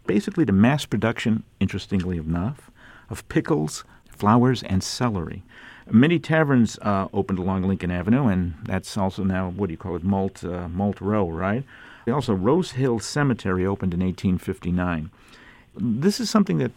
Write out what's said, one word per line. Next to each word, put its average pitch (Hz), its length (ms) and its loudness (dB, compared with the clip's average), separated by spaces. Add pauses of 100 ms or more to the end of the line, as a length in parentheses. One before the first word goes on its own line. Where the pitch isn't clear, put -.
basically 196 380 0
the 104 80 2
mass 117 340 6
production, 113 560 0 (160)
interestingly 92 600 -2
enough, 85 520 -4 (400)
of - 180 -12
pickles, 156 560 -2 (260)
flowers, 120 540 4
and 95 180 0
celery. 90 600 -4 (480)
Many 151 280 6
taverns, 143 640 2
uh, 98 300 0
opened 95 260 -2
along 92 260 -2
Lincoln 90 260 -2
Avenue, 101 380 2
and 90 260 0 (100)
that's - 320 -6
also 95 280 -2
now, 92 260 -2
what 92 160 -4
do 82 60 -4
you 80 60 -8
call 87 180 -6
it, 82 80 -6
Malt, 98 400 -2
uh, 87 240 -6
Malt 95 320 -4
Row, 98 280 0
right? 95 360 -2 (460)
Also, 123 240 0
Rose 123 380 0
Hill 127 260 0
Cemetery 104 680 0
opened 95 280 0
in 90 80 0
eighteen 92 360 0
fifty-nine. 87 720 -4 (640)
This 127 460 0
is 220 100 -4
something 190 280 2
that 131 180 -2